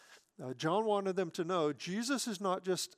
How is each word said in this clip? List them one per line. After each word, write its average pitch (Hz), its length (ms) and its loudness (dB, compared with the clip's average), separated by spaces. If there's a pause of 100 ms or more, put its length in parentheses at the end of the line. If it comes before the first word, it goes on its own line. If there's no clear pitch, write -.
(400)
Uh, 127 140 -8
John 165 300 2
wanted 196 320 2
them 180 160 0
to 185 100 -2
know 165 300 2
Jesus 226 560 -2
is 190 120 -4
not 185 220 0
just 180 360 -2